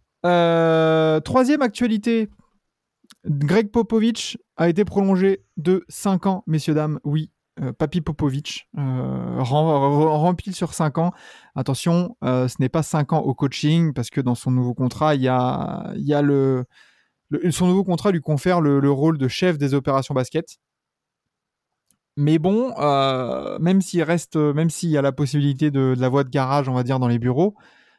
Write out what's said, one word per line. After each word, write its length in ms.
Euh, 960
troisième 420
actualité, 680
Greg 460
Popovich 640
a 100
été 160
prolongé 600
de 320
cinq 380
ans, 200
messieurs, 280
dames. 300
Oui, 260
euh, 100
Papy 300
Popovich, 760
euh, 600
rem-, 300
re-, 500
rempile 360
sur 200
cinq 240
ans. 140
Attention, 680
euh, 260
ce 120
n'est 80
pas 140
cinq 320
ans 60
au 120
coaching, 600
parce 160
que 100
dans 140
son 160
nouveau 240
contrat, 400
il 80
y 60
a, 680
il 100
y 60
a 80
le, 460
le, 200
son 160
nouveau 180
contrat 280
lui 80
confère 400
le, 180
le 120
rôle 260
de 120
chef 280
des 160
opérations 400
basket. 460
Mais 200
bon, 380
euh, 800
même 220
s'il 220
reste, 340
même 320
s'il 220
y 80
a 40
la 100
possibilité 580
de, 260
de 40
la 100
voix 140
de 40
garage, 400
on 60
va 80
dire, 160
dans 100
les 100
bureaux, 360